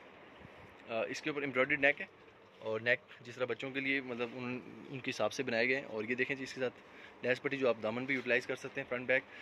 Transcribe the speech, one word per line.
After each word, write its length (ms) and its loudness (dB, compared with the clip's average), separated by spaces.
अ, 200 0
इसके 200 -4
ऊपर 140 -2
एम्ब्रॉयडर्ड 360 4
नेक 200 6
है 80 -8
और 200 -2
नेक 180 4
जिस 140 -12
तरह 100 0
बच्चों 240 -4
के 100 -2
लिए 200 2
मतलब 360 -4
उन, 260 -4
उनके 180 -6
हिसाब 220 2
से 120 -4
बनाए 240 2
गए 80 4
हैं। 100 -2
और 200 -4
ये 100 0
देखें 220 0
जी, 60 -8
इसके 180 -8
साथ 640 -6
लेस 140 4
पट्टी 180 -2
जो 120 4
आप 120 4
दामन 260 0
पे 80 0
यूटिलाइज़ 320 2
कर 100 -2
सकते 240 -8
हैं, 80 -8
फ्रंट 200 -4
बैक, 140 6